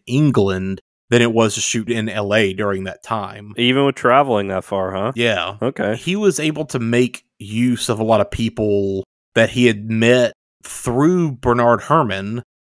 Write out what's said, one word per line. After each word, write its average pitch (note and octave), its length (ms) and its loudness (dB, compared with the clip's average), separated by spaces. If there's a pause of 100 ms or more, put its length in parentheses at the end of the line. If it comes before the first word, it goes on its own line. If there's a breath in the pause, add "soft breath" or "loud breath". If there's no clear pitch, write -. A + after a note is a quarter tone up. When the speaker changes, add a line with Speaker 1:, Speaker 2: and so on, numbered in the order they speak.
Speaker 1:
England G2 760 0 (280)
than A#2+ 140 4
it A#2 100 2
was A2+ 220 2
to G#2+ 60 -6
shoot A2 280 -4
in A2+ 200 -2
L G2+ 260 -2
A G#2 180 2
during G2 320 -4
that F#2+ 180 -12
time. G#2 540 -10
Speaker 2:
Even B2+ 300 2
with C3+ 80 0
traveling B2 540 2
that F#2 160 -4
far, F#2+ 280 -4
huh? G2+ 220 -4
Speaker 1:
Yeah. G#2 480 -2
Speaker 2:
Okay. A2+ 340 -4
Speaker 1:
He F3 200 -4
was G#3 220 0
able D#3 280 -4
to C#3 120 -6
make A#2+ 460 0 (140)
use A2+ 500 -2
of A2+ 100 0
a A2+ 60 -2
lot A2 160 4
of G2+ 100 -2
people G2+ 720 -2 (300)
that A2+ 160 4
he B2 160 4
had A2 240 0
met A#2 420 4 (320)
through D3+ 680 0
Bernard A#2+ 500 2
Herrmann, A2+ 600 -2 (240)